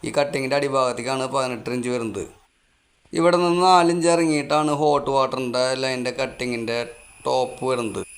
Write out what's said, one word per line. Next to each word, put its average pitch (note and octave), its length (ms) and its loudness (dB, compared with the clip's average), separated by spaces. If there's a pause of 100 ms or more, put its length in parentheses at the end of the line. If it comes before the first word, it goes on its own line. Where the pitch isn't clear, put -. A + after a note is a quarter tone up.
ഈ - 120 -4
കട്ടിങ്ങിൻ്റെ C#3+ 420 0
അടിഭാഗത്തേക്കാണ് C3 640 -2 (100)
പതിനെട്ടര B2 420 -4
ഇഞ്ച് B2 180 -4
വരുന്നത്. G#2+ 280 -4 (960)
ഇവിടെ F3 240 4
നിന്ന് F3 260 2
നാലിഞ്ച് E3+ 440 6
ഇറങ്ങിയിട്ടാണ് D3+ 580 2 (120)
ഹോട്ട് C#3+ 320 2
വാട്ടറിൻ്റെ B2+ 500 0 (160)
ലൈനിൻ്റെ B2+ 400 -2
കട്ടിങ്ങിൻ്റെ A#2+ 580 -4 (460)
ടോപ്പ് C3 460 -2
വരുന്നത്. A2 300 -4 (160)